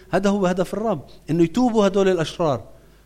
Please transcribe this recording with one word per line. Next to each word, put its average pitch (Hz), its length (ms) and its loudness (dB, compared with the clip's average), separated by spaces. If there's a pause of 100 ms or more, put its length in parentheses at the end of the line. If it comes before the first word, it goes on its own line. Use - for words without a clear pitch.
(120)
هذا 196 180 0
هو 202 160 0
هدف 180 280 -2
الرب، 202 320 -4 (240)
إنه 170 140 2
يتوبوا 220 440 2
هدول 190 220 2
الأشرار. 165 540 -2 (420)